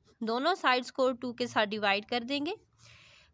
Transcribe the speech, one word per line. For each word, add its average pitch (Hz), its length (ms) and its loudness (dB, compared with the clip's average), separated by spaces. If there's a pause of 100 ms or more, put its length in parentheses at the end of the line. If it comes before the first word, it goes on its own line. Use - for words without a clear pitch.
(200)
दोनों 247 340 0
साइड्स 254 360 2
को 262 220 2
टू 247 200 -6
के 240 140 -4
साथ 233 200 2
डिवाइड 208 380 0
कर 240 200 -4
देंगे। 285 300 -2 (800)